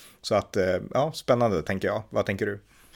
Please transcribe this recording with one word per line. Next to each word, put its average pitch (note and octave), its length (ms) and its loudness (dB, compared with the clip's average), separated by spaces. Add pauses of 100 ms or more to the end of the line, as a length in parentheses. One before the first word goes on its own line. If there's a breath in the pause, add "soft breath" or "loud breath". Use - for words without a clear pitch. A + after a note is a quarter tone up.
(220 loud breath)
Så - 140 0
att, G2+ 220 0
eh, F#2 180 2 (180)
ja, D3 200 2
spännande, A#2 500 2
tänker G2 240 -2
jag. G#2 220 -2
Vad G#2 160 0
tänker G#2 200 -2
du? G2+ 140 -6 (360 loud breath)